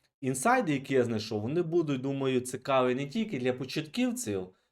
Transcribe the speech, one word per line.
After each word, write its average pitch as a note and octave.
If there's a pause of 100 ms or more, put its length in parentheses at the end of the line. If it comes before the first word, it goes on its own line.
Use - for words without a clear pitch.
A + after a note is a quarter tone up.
(200)
інсайди, E3
які C3+
я B2
знайшов, A2
вони D3
будуть, D#3+
думаю, C3+
цікаві B2+
не C#3+
тільки G#3+
для B2
початківців, C3+ (240)